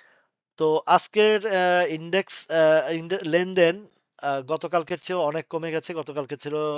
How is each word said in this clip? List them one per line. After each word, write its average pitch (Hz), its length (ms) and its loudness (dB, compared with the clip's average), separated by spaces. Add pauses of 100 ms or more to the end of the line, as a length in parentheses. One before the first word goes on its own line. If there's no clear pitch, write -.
(580)
তো 156 280 2
আজকের, 214 600 4
আহ, 180 420 2
ইনডেক্স, 170 640 -4
আহ, 156 400 4
ইনডে-, 165 320 -6
লেনদেন, 180 640 2 (340)
আহ, 139 200 -2
গতকালকের 160 560 -4
চেয়েও 180 260 -4
অনেক 151 240 -4
কমে 165 240 -6
গেছে। 160 220 -6
গতকালকে 147 440 -8
ছিল 147 180 -8 (220)